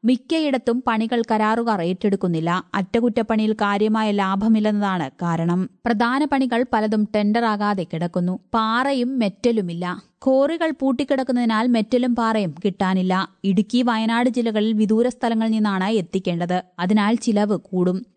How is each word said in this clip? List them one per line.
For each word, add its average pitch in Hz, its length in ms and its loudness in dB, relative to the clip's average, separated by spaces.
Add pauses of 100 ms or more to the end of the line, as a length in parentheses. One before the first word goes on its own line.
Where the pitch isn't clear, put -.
മിക്കയിടത്തും 262 760 0
പണികൾ 226 440 -2
കരാറുകാർ 220 580 0
ഏറ്റെടുക്കുന്നില്ല. 180 680 0 (260)
അറ്റകുറ്റപ്പണിയിൽ 220 800 0
കാര്യമായ 214 580 0
ലാഭമില്ലെന്നതാണ് 202 960 0 (100)
കാരണം. 170 440 0 (200)
പ്രധാന 240 440 0
പണികൾ 262 420 0
പലതും 214 420 0
ടെൻഡറാകാതെ 208 760 0
കിടക്കുന്നു. 175 500 -2 (180)
പാറയും 240 680 0
മെറ്റലുമില്ല. 196 680 -2 (340)
ക്വാറികൾ 302 520 2
പൂട്ടിക്കിടക്കുന്നതിനാൽ 254 960 0
മെറ്റലും 240 480 2
പാറയും 220 400 0
കിട്ടാനില്ല. 185 580 0 (300)
ഇടുക്കി, 196 400 2
വയനാട് 233 460 0
ജില്ലകളിൽ 226 440 0
വിദൂര 220 360 2
സ്ഥലങ്ങളിൽ 226 440 -2
നിന്നാണ് 202 440 0
എത്തിക്കേണ്ടത്. 180 640 -2 (200)
അതിനാൽ 208 380 2
ചിലവ് 208 420 0
കൂടും. 180 380 -2 (200)